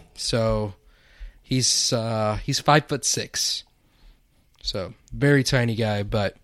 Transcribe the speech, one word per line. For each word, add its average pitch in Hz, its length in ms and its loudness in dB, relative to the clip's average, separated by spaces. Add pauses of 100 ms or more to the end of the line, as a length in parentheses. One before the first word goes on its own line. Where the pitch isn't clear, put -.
(160)
so 110 580 0 (680)
he's, - 480 0
uh, 110 500 0
he's 139 160 -4
five-foot-six. - 1040 0 (1000)
So 101 320 -8 (180)
very 135 320 4
tiny 120 300 2
guy, 107 280 0
but, 101 420 -2